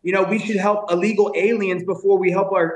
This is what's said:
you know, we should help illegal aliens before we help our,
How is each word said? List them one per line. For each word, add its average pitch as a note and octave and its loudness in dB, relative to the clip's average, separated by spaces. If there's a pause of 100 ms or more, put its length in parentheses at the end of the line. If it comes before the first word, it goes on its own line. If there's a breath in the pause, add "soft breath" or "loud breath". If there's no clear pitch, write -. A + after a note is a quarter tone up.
you F3+ -4
know, F#3+ 2
we G#3 -2
should G#3+ -4
help G3+ 0
illegal G3 2
aliens F#3 0
before F#3+ 2
we F3+ 2
help G3 0
our, E3+ 0